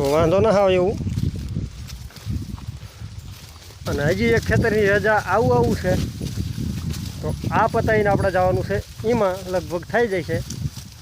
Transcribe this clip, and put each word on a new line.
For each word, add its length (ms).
વાંધો 320
ના 160
આવે 140
એવું. 220
અને 220
હજી 300
એક 100
ખેતરની 460
રજા 240
આવું 220
આવું 260
છે. 100
તો 60
આ 160
પતાઈને 360
આપણે 200
જવાનું 380
છે, 80
એમાં 240
લગભગ 300
થઈ 180
જાય 160
છે 100